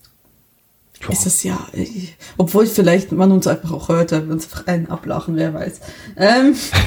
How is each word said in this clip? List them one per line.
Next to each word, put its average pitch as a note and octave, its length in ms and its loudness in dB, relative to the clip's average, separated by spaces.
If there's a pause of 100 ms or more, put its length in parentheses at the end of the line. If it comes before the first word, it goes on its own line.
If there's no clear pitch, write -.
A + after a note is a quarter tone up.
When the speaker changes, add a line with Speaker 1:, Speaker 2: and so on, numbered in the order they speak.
(1040)
Speaker 1:
Ja. - 80 -14
Speaker 2:
Ist F#3 160 -2
das - 160 -2
ja, F#3 160 -4 (140)
äh, - 140 -6 (500)
obwohl G3 300 2
vielleicht F#3+ 460 2
man F#3 200 4
uns F#3 160 4
einfach E3 240 -4
auch D3 160 -10
hört, E3+ 240 2
weil D#3 140 -2
wir D#3 60 -6
uns D#3+ 120 -4
einfach - 240 -14
einen E3+ 200 -2
ablachen, E3 480 -6
wer D#3+ 160 -2
weiß. - 280 -8 (360)
Ähm, B3+ 380 6 (320)